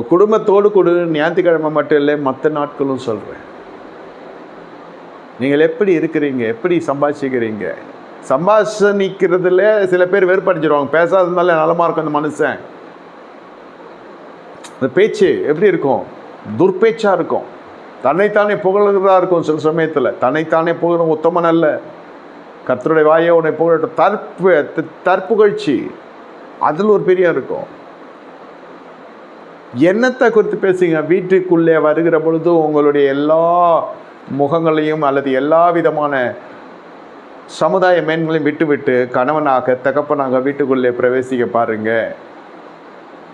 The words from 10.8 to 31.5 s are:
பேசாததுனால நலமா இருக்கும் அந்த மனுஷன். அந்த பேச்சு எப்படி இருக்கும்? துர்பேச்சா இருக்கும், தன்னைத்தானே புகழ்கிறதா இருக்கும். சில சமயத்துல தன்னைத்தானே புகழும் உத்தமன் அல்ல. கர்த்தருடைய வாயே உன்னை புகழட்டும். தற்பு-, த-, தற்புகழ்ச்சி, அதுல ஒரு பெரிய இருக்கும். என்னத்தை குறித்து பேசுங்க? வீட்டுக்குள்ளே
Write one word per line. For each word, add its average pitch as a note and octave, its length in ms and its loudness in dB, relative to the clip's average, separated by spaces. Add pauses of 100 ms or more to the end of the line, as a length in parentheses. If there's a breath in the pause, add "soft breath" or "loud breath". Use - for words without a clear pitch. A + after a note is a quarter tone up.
பேசாததுனால F3 640 2
நலமா E3+ 240 0
இருக்கும் D#3+ 200 -2
அந்த D3 140 -4
மனுஷன். D3 400 -4 (2250)
அந்த C3 140 -4 (100)
பேச்சு G3+ 300 2 (200)
எப்படி F3 240 2
இருக்கும்? C3 300 -2 (560)
துர்பேச்சா G#3 600 0
இருக்கும், B2+ 280 -4 (580)
தன்னைத்தானே G3+ 500 0 (120)
புகழ்கிறதா G3 540 2
இருக்கும். F3 260 0
சில D#3 120 0 (100)
சமயத்துல D#3 440 0 (100)
தன்னைத்தானே D#3+ 480 0 (120)
புகழும் E3+ 320 0
உத்தமன் E3+ 380 0
அல்ல. E3 120 2 (1040)
கர்த்தருடைய D#3 440 2
வாயே E3+ 280 4
உன்னை D#3 200 0
புகழட்டும். D#3+ 420 0
தற்பு-, F3+ 640 0 (100)
த-, D#3 140 -6 (180)
தற்புகழ்ச்சி, F#3+ 680 0 (920)
அதுல G3+ 280 0
ஒரு E3 120 -6
பெரிய F3+ 260 2
இருக்கும். A2+ 320 -8 (2250)
என்னத்தை B3 460 2
குறித்து F#3+ 280 2
பேசுங்க? F3+ 380 0 (100)
வீட்டுக்குள்ளே F3 640 2 (120)